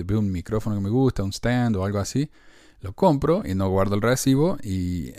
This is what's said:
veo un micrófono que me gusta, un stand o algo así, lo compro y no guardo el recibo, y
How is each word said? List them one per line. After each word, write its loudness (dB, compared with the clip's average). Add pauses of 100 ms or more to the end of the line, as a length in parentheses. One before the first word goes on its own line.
veo 0
un 0
micrófono -4
que -2
me -2
gusta, 2
un -4
stand 0
o -2
algo -2
así, -4 (480)
lo -12
compro 2
y -2
no 0
guardo 2
el 0
recibo, 2
y -4